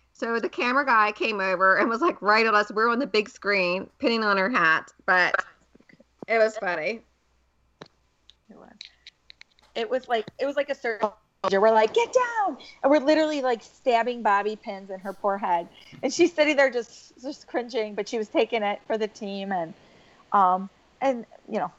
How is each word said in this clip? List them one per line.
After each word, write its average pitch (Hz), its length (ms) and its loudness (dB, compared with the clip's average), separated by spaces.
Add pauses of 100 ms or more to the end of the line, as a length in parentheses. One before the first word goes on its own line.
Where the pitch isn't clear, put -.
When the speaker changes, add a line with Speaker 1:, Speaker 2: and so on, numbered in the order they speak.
(160)
Speaker 1:
So 233 240 -4
the - 80 -4
camera 262 380 -2
guy 220 260 4
came 214 300 -4
over 190 340 2
and 220 140 2
was, 226 100 -4
like, 302 220 -2
right 214 240 4
on 220 80 2
us. 208 180 2
We're 220 200 0
on 233 80 -2
the 262 80 -2
big 208 220 -2
screen 190 680 -2
pinning 226 260 0
on 202 140 2
her 190 120 2
hat, 170 440 0 (140)
but 180 360 2 (840)
it 226 100 0
was 220 180 2
funny. 180 460 -6 (1500)
Speaker 2:
It - 80 -20
was. - 120 -20 (1080)
It 233 140 -6
was 254 180 -4
like, 226 180 -2 (140)
it 262 60 -4
was 277 100 -4
like 285 140 -2
a 277 60 -6
circle. 214 400 -4 (360)
We're 202 200 6
like, 226 220 4
"Get 466 200 0
down!" 466 440 0 (260)
And 277 80 4
we're 302 80 6
literally, 302 420 2
like, 247 220 -2
stabbing 240 600 -2
bobby 208 320 2
pins 196 360 -12
in 190 100 -10
her 196 120 -8
poor 196 240 -2
head, 185 300 -2 (340)
and 277 120 -4
she's 330 200 4
sitting 302 220 2
there 277 140 4
just, - 520 -10
just 269 260 -12
cringing, 233 480 -6
but 202 120 -6
she 247 100 -4
was 214 120 -4
taking 226 340 0
it 202 240 -2
for 220 100 -2
the 214 120 -2
team, 196 420 -10
and, 175 220 -4 (580)
um, 190 380 2 (320)
and, 247 240 -2 (240)
you 214 100 -4
know, 180 200 -4